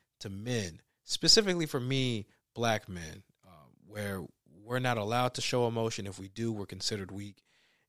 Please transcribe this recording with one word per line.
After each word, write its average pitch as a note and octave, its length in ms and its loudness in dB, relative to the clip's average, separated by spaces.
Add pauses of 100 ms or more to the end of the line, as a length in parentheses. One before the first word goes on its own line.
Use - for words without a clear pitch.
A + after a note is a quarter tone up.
(220)
to G#2 80 -8
men, G2+ 520 -4 (220)
specifically F3 640 4
for C#3+ 120 -2
me, B2+ 460 0 (280)
black A2+ 360 0
men, F2 340 -10 (220)
uh, D#2 220 -20 (200)
where G2+ 360 -6 (400)
we're B2 160 -2
not B2 180 2
allowed A#2+ 380 2
to C3+ 60 -6
show B2 260 2
emotion. A2+ 380 -2
If G2 140 -10
we G2 80 -12
do, A2+ 240 -4
we're G#2 140 -6
considered F#2+ 460 -4
weak. G2+ 260 -10 (520)